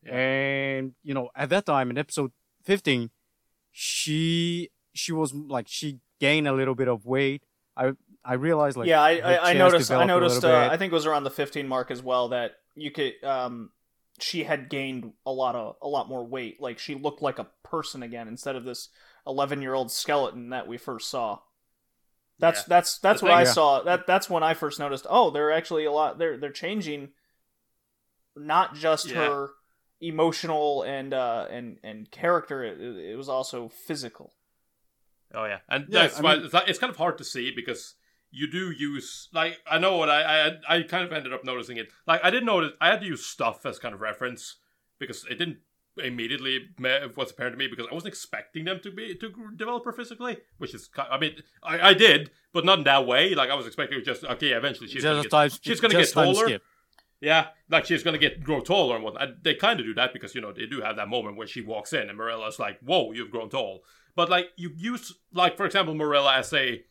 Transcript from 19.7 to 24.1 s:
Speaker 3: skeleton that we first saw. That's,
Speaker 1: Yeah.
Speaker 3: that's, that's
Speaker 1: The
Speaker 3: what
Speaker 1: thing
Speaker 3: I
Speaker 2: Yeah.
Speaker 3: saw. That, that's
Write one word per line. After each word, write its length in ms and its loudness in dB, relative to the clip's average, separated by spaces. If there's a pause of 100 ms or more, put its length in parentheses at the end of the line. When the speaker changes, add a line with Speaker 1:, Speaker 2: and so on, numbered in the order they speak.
Speaker 3:
skeleton 600 -2
that 180 -8
we 80 -10
first 320 -10
saw. 300 -4 (1000)
That's, 220 4
Speaker 1:
Yeah. 80 -10
Speaker 3:
that's, 300 4
that's 220 4
Speaker 1:
The 60 2
Speaker 3:
what 60 8
Speaker 1:
thing 60 10
Speaker 3:
I 40 8
Speaker 2:
Yeah. 100 6
Speaker 3:
saw. 300 6
That, 240 0
that's 240 2